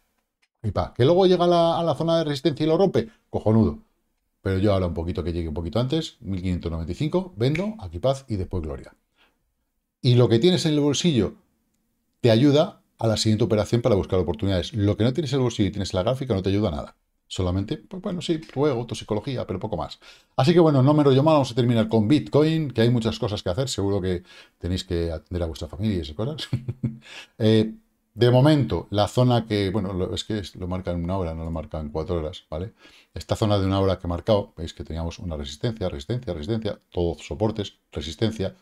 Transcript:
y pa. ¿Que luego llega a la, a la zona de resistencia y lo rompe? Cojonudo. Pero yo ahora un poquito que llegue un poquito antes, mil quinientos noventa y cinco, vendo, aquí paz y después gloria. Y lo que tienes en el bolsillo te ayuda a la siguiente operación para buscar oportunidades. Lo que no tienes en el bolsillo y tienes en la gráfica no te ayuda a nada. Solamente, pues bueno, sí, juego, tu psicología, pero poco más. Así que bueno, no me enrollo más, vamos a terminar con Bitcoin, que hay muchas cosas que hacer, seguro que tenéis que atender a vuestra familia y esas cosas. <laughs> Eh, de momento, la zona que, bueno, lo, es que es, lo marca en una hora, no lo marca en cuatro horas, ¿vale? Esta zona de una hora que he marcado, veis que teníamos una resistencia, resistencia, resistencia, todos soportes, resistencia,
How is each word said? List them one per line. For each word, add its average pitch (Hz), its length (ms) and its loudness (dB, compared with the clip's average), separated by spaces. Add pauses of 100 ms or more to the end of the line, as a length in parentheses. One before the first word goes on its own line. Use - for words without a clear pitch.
(640)
y 104 60 -2
pa. 90 240 -2
¿Que 117 100 2
luego 175 220 6
llega 175 180 4
a 175 40 4
la, 170 320 4
a - 20 -2
la 156 140 0
zona 165 220 0
de 165 60 0
resistencia 147 380 -2
y 160 60 0
lo 160 100 2
rompe? 180 300 2 (220)
Cojonudo. 107 500 2 (640)
Pero 95 160 0
yo 101 140 2
ahora 95 140 2
un 82 80 -4
poquito 85 300 -4
que 85 80 -4
llegue 82 160 -4
un 76 60 -8
poquito 85 260 -4
antes, 156 400 -4
mil 92 200 -6
quinientos 87 300 -4
noventa 82 220 -6
y - 20 -6
cinco, 175 420 -4
vendo, 156 440 -2
aquí 87 180 -12
paz 131 300 -2
y 107 80 -4
después 90 260 -4
gloria. 73 320 -12 (1080)
Y 123 140 4
lo 123 140 6
que 113 100 4
tienes 175 260 4
en 156 100 2
el 147 60 2
bolsillo 139 540 2 (840)
te 120 100 4
ayuda 143 500 4 (180)
a 113 100 0
la 107 80 2
siguiente 110 260 2
operación 110 400 0
para 113 140 2
buscar 92 240 0
oportunidades. 90 520 -2
Lo 101 240 2
que 104 60 0
no 127 100 2
tienes 139 200 -4
en 143 60 0
el 131 40 0
bolsillo 117 260 0
y - 40 -4
tienes 95 220 -6
en 92 40 0
la 90 60 0
gráfica 131 280 -2
no 95 100 0
te 98 80 0
ayuda 101 180 0
a 82 40 -2
nada. - 240 -10 (300)
Solamente, 95 520 -4
pues - 220 -16
bueno, 180 220 -8
sí, 160 180 -4 (140)
juego, 131 320 -2
tu 110 80 -8
psicología, 110 540 -6
pero 95 100 -4
poco 101 180 -6
más. 71 220 -8 (380)
Así 139 160 4
que 170 80 6
bueno, 151 200 6
no 143 140 6
me 151 60 6
enrollo 135 240 6
más, 160 80 6
vamos 135 180 2
a 113 60 -12
terminar 117 320 2
con 110 180 2
Bitcoin, 151 640 2
que 113 120 0
hay 120 80 4
muchas 113 280 0
cosas 107 240 -4
que 95 80 -2
hacer, 131 180 -2
seguro 98 320 -2
que 90 220 -2 (360)
tenéis 90 260 -4
que 85 260 -2
atender 82 320 -6
a 85 40 -2
vuestra 82 200 -8
familia 98 300 -4
y 85 60 -2
esas 76 120 -10
cosas. 135 380 -8
<laughs> - 840 -10
Eh, 110 360 4 (400)
de 117 160 4
momento, 127 600 4
la 101 180 2
zona 123 380 2
que, 101 240 0
bueno, 98 240 -4
lo, 90 200 -4
es - 100 -6
que 110 140 -4
es, 92 180 -10
lo 90 120 -8
marca 90 220 -6
en 87 120 -4
una 87 140 -2
hora, 85 180 -4
no 80 100 -8
lo 82 60 -6
marca 80 300 -8
en 76 80 -8
cuatro 80 280 -4
horas, 78 340 -6
¿vale? 87 240 -8 (400)
Esta - 220 -4
zona 104 220 2
de 95 60 2
una 95 160 2
hora 95 180 2
que - 80 -10
he 85 40 -4
marcado, 101 440 -2
veis 80 200 -10
que 87 100 -12
teníamos 82 340 -8
una 80 200 -8
resistencia, 90 500 -6
resistencia, 87 460 -6
resistencia, 104 440 -6 (120)
todos 85 360 -2
soportes, 107 520 -4 (120)
resistencia, 90 720 -4